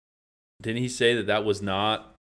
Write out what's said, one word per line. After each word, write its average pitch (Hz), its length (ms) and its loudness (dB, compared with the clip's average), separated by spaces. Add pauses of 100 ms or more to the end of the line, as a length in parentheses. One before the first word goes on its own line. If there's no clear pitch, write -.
(600)
didn't 113 200 -4
he 127 60 -2
say 123 280 2
that 104 120 -2
that 104 160 2
was 98 180 0
not 101 540 -2 (180)